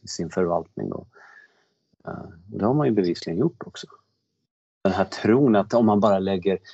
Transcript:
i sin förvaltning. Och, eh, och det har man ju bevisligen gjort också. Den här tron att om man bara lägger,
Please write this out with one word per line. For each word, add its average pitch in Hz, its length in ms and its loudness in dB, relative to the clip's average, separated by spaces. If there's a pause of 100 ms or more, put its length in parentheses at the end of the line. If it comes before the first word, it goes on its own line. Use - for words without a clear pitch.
i - 40 -20
sin 85 220 -8
förvaltning. 85 640 -4
Och, - 140 -12 (1000)
eh, - 180 -12 (280)
och 98 60 -8
det 98 60 -2
har 123 80 2
man 147 140 0
ju 117 60 2
bevisligen 87 460 -2
gjort - 260 -2
också. - 220 -18 (960)
Den 98 120 0
här 95 120 0
tron 113 500 2
att 98 180 0
om 117 120 4
man 104 140 4
bara 98 200 4
lägger, 95 400 -2 (140)